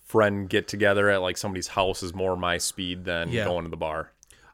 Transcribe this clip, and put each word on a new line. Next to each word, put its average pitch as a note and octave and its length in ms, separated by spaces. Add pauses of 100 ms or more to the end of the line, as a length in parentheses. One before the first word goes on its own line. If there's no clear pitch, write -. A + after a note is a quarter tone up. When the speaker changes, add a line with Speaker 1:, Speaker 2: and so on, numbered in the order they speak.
Speaker 1:
friend G2+ 440
get-together G2+ 600
at, G2 120
like, F#2 160
somebody's F#2 320
house F#2+ 340
is F2 100
more F#2 240
my F2 220
speed F2+ 460
than E2+ 260
Speaker 2:
Yeah. A2+ 140
Speaker 1:
going F2 180
to E2+ 80
the D#2+ 60
bar. D#2+ 340 (420)